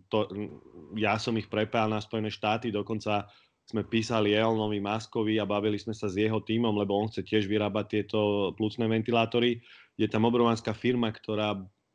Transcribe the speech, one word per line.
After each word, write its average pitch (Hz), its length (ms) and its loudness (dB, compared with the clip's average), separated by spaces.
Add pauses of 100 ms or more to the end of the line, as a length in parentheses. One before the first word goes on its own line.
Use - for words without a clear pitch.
To, 107 160 2 (720)
ja 107 240 2
som 117 160 -2
ich 107 100 -2
prepájal 107 460 0
na 107 80 -2
Spojené 107 320 -6
štáty, 110 400 -2
dokonca 104 560 -2 (400)
sme 110 140 -2
písali 113 500 2
Elonovi 107 480 2
Muskovi 110 560 -2
a 104 80 2
bavili 104 320 0
sme 101 160 -8
sa 107 160 -6
s 92 80 -4
jeho 110 240 2
tímom, 113 320 0
lebo 101 240 0
on 107 140 0
chce 107 100 -6
tiež 104 300 0
vyrábať 104 400 0
tieto 104 640 0
plucné 110 320 -2
ventilátory. 117 720 2 (380)
Je 110 100 2
tam 110 160 2
obrovská 117 480 2
firma, 120 400 0
ktorá 107 460 -4 (360)